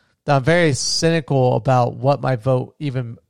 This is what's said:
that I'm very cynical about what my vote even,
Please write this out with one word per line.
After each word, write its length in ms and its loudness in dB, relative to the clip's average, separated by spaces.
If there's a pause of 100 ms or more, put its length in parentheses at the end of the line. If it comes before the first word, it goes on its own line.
(240)
that 120 2
I'm 80 0
very 280 4
cynical 840 0
about 380 2
what 280 0
my 140 -2
vote 420 -2
even, 400 -8 (120)